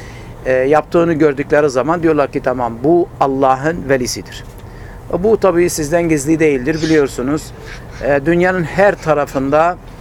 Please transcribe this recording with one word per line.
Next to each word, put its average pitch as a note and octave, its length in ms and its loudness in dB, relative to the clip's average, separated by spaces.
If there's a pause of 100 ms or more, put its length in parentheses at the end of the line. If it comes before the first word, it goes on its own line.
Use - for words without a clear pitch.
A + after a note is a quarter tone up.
(460)
e, B2+ 80 0
yaptığını D3+ 600 2
gördükleri D3 560 2
zaman C#3+ 340 0
diyorlar D3 280 2
ki, C#3 100 -4
"Tamam, B2 320 -2 (100)
bu E3+ 240 4 (120)
Allah'ın C3+ 680 0
velisidir." C3 540 -4 (760)
Bu G#3 200 2
tabii F3 300 2
sizden E3+ 400 -2
gizli D3+ 300 0
değildir, C#3+ 420 0
biliyorsunuz. D3 600 0 (600)
E, C#3 220 2
dünyanın F3 380 2
her F3+ 320 2
tarafında D3 840 0 (240)